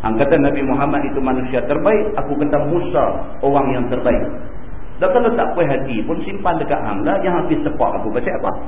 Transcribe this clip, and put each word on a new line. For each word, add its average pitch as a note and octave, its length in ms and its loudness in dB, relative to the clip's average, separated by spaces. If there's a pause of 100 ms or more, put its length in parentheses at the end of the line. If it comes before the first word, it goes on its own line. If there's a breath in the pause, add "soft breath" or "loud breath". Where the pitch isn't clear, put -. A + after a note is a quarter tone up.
Hang A2 160 0
kata C#3+ 160 4
Nabi C#3+ 320 2
Muhammad C#3+ 400 0
itu C3+ 160 -2
manusia B2+ 400 0
terbaik, F#3+ 560 2
aku C#3+ 180 -2
kata D3 300 2
Musa D3 380 2 (340)
orang C#3 320 2
yang B2 160 0
terbaik. B2 360 2 (760)
Dan F3+ 160 2
kalau A#3 160 4
tak - 240 0
puas E3+ 100 2
hati B2 380 0
pun - 240 -2
simpan E3+ 320 -2
dekat E3+ 240 0
hang G#2 240 -2
lah, F#3+ 160 2
jangan - 240 0
pergi D3 160 0
sepak - 280 0 (120)
aku G#2+ 80 -2
pasal B2 320 -2
apa. F2+ 80 -2 (160)